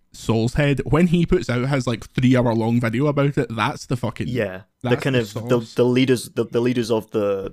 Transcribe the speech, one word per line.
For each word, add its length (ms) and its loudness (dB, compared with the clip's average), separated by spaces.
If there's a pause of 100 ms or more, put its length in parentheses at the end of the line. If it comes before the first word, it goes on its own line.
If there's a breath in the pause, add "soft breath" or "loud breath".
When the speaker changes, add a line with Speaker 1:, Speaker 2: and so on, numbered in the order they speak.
(120)
Speaker 1:
Souls 420 0
head. 300 2
When 240 4
he 180 2
puts 240 0
out 180 0
his, 200 -2
like, 220 -4
three-hour-long 680 2
video 300 0
about 280 0
it, 140 -2
that's 360 -4
the 100 -2
fucking, 320 -6
Speaker 2:
Yeah, 340 -4 (200)
the 80 -4
Speaker 1:
that's 120 0
Speaker 2:
kind 140 -2
Speaker 1:
the 60 2
Speaker 2:
of 120 -10
the, 60 -10 (200)
Speaker 1:
sauce. 140 -10
Speaker 2:
the 100 2
leaders, 460 2
the, 140 -2
the 160 -2
leaders 320 0
of 180 -2
the, 420 -2